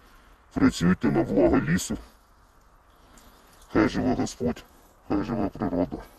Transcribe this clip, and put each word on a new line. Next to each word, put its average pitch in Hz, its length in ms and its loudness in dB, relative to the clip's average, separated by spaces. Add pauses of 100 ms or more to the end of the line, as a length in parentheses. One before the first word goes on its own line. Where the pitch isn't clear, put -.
(520)
Працюйте 90 580 2
на 67 120 2
благо - 380 2
лісу. - 380 -2 (1700)
Хай 110 160 4
живе - 260 -2
Господь, - 500 -4 (440)
хай - 160 -2
живе 220 240 -4
природа. - 480 -4 (220)